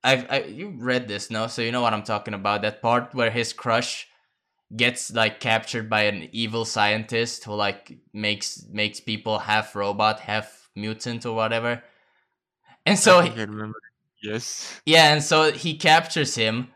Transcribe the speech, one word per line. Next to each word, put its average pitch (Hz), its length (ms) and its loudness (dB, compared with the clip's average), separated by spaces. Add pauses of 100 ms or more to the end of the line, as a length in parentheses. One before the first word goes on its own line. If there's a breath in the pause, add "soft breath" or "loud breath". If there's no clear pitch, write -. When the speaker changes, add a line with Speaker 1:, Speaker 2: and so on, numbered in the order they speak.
Speaker 1:
I've, 123 260 2
I, 135 140 0
you 165 340 -12
read 123 300 -2
this, 101 220 -8
no? 113 180 -2
So 120 140 -6
you 117 100 0
know 123 100 0
what 113 120 4
I'm 104 100 -4
talking 107 300 -4
about, 101 300 -2
that 107 180 -4
part 120 320 0
where 120 180 0
his 117 220 -4
crush - 540 -2 (680)
gets, 120 380 0
like, 110 260 0
captured 113 500 -2
by 107 140 2
an 104 280 -2
evil 113 340 -4
scientist 110 800 -2
who, 107 120 -8
like, 101 420 -4 (160)
makes, 104 580 -6
makes 107 280 -4
people 107 400 -4
half 107 360 -2
robot, 104 460 0
half - 540 -8
mutant 110 500 -8
or 113 100 -4
whatever. 113 480 -2 (1000 soft breath)
And 196 120 4
so 185 220 8
Speaker 2:
I 175 40 6
think 120 120 -2
Speaker 1:
he 113 60 -6
Speaker 2:
I 107 40 -2
remember. 107 340 -10 (420)
Yes. - 640 -8
Speaker 1:
Yeah, 156 280 8
and 151 100 2
so 156 280 4
he 156 260 -4
captures 160 580 4
him 117 400 -2